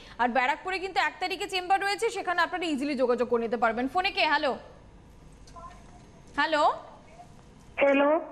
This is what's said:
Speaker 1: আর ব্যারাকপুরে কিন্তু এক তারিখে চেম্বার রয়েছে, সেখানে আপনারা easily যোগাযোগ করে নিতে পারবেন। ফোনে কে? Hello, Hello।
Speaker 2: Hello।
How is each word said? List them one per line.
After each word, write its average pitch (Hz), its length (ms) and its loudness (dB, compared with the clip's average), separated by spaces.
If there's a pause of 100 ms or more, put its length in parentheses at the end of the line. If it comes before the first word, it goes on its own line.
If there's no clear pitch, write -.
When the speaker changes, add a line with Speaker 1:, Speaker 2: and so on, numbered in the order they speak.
(180)
Speaker 1:
আর 240 120 2
ব্যারাকপুরে 294 500 0
কিন্তু 381 200 -4
এক 311 200 0
তারিখে 370 280 -4
চেম্বার 370 340 0
রয়েছে, 403 280 0
সেখানে 349 320 -2
আপনারা 349 240 -2
easily 294 300 -2
যোগাযোগ 240 340 0
করে 240 120 2
নিতে 233 160 -2
পারবেন। 226 300 0
ফোনে 370 240 0
কে? 359 140 0
Hello, 294 320 0 (1800)
Hello। 311 380 2 (1000)
Speaker 2:
Hello। 285 460 4 (100)